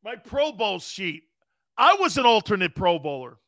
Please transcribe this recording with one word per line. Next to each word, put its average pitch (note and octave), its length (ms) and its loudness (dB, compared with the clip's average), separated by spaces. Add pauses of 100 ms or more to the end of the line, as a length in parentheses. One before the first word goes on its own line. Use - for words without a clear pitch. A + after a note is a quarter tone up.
My A3+ 140 -12
Pro C#4+ 340 -2
Bowl G3+ 300 -2
sheet. E3+ 440 -8 (520)
I D4+ 180 6
was F#4+ 220 0
an B3+ 100 2
alternate G3+ 480 2
Pro F3 240 2
Bowler. C3 380 -10 (120)